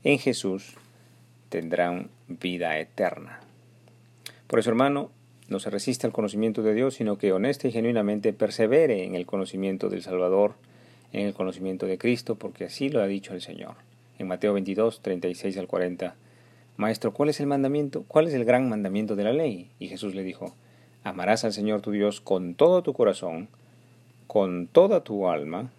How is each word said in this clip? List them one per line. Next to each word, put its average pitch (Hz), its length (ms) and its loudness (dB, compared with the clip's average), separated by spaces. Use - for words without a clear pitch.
en 139 160 4
Jesús 98 560 -2
tendrán 87 640 -2
vida 85 520 -4
eterna. 80 600 -6
Por 120 120 2
eso, 110 100 2
hermano, 139 400 2
no - 140 -4
se 110 80 -8
resista 110 360 -2
al 110 60 0
conocimiento 107 520 -2
de 107 100 2
Dios, 127 220 0
sino 104 220 -2
que 101 140 2
honesta 123 380 0
y - 20 -2
genuinamente 110 640 0
persevere 110 720 2
en 95 100 -6
el 87 100 -4
conocimiento 95 600 -2
del 95 140 -4
Salvador, 92 540 2
en 101 120 -2
el 101 80 -4
conocimiento 92 520 -4
de 92 120 -2
Cristo, 120 380 0
porque 98 300 -10
así 139 240 -4
lo 131 120 2
ha 98 60 2
dicho 98 260 -4
el 90 60 -8
Señor. 82 360 -14
En 98 80 -6
Mateo 104 240 0
veintidós, 101 500 0
treinta 90 280 -2
y 90 60 -4
seis 98 220 -6
al 90 100 -6
cuarenta, 90 480 -4
"Maestro, 107 380 -2
¿cuál 147 160 2
es 147 100 -2
el 143 80 -2
mandamiento? 139 600 0
¿Cuál 160 180 6
es 156 60 -2
el 123 100 0
gran 123 240 4
mandamiento 104 480 0
de 101 80 0
la 107 80 2
ley?" 123 380 -2
Y - 80 -10
Jesús 95 280 -8
le 95 80 -6
dijo, 92 300 -10
"Amarás 95 400 0
al 107 80 0
Señor 104 260 -2
tu 104 120 -6
Dios 104 280 0
con 90 360 -2
todo 175 280 6
tu 156 80 0
corazón, 92 560 0
con 90 400 0
toda 190 380 6
tu 98 240 0
alma 82 500 -4